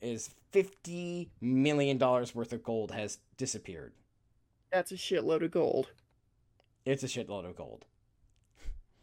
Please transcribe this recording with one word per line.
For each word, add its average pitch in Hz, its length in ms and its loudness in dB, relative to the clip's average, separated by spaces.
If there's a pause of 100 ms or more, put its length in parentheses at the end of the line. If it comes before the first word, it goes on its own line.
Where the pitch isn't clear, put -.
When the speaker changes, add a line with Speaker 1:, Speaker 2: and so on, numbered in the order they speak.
Speaker 1:
is 113 300 -6 (200)
fifty 175 800 -2 (100)
million 139 580 4
dollars 123 360 4
worth 117 180 -4
of 117 120 -8
gold 110 280 -2
has 107 280 -6 (180)
disappeared. 85 560 -8 (800)
Speaker 2:
That's 185 180 0
a 190 40 -10
shitload 160 480 0
of 165 80 -2
gold. - 400 2 (920)
Speaker 1:
It's 135 180 2
a 131 40 -6
shitload 101 400 -6
of 90 80 -12
gold. 64 300 -14 (1160)